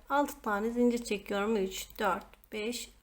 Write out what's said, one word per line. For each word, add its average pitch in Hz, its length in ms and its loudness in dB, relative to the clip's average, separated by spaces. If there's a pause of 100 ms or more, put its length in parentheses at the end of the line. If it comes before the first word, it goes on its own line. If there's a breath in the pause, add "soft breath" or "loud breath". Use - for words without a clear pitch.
altı 285 320 0
tane 214 300 0
zincir 240 340 4
çekiyorum. 208 520 0
Üç, - 420 -4
dört, - 540 -2
beş, 220 500 -6